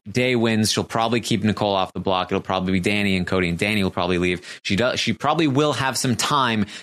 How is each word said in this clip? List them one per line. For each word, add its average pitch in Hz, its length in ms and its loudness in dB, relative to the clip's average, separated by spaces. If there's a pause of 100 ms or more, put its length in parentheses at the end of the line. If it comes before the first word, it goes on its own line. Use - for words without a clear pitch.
(100)
Day 127 260 0
wins, 110 340 2
she'll 104 140 0
probably 113 360 0
keep 101 220 -2
Nicole 104 320 2
off 92 180 -2
the 92 80 -8
block. 92 300 0
It'll 98 100 0
probably 92 340 -2
be 92 60 2
Danny 101 360 0
and 90 100 -2
Cody, 92 220 0
and 85 100 -2
Danny 104 240 0
will 92 80 0
probably 90 280 0
leave. 90 440 -4
She 101 140 -2
does, 107 240 0
she 113 120 -2
probably 156 360 0
will 143 240 2
have 127 260 -2
some 127 160 0
time 117 520 0 (160)